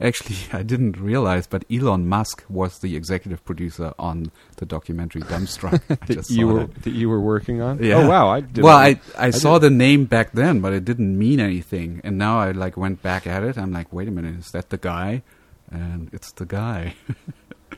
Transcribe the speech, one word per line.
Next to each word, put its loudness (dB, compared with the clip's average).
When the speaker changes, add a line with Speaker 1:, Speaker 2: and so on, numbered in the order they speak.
Speaker 1:
Actually, -4
<laughs> -14
I -6
didn't -2
realize, -2
but -6
Elon 0
Musk -4
was -4
the -4
executive -8
producer -8
on -6
the -10
documentary -8
Dumbstruck. -2
Speaker 2:
<laughs> -6
Speaker 1:
I 0
Speaker 2:
That 0
Speaker 1:
just -10
Speaker 2:
you 2
Speaker 1:
saw 4
Speaker 2:
were, 2
Speaker 1:
that. -16
Speaker 2:
that -6
you -2
were 0
working -2
on? -4
Speaker 1:
Yeah. 4
Speaker 2:
Oh, 6
wow. 6
I 2
didn't -2
Speaker 1:
Well, 12
I, 8
I 0
Speaker 2:
I 4
Speaker 1:
saw 4
Speaker 2:
didn't 8
Speaker 1:
the 6
name 6
back 0
then, 2
but -2
it -2
didn't 0
mean 2
anything. -4
And -4
now 0
I, 0
like, -6
went -4
back -4
at -4
it. -4
I'm -6
like, -8
"Wait -6
a -6
minute, -8
is -18
that -8
the -6
guy?" -6
And -10
it's -18
the -12
guy. -8
<laughs> -20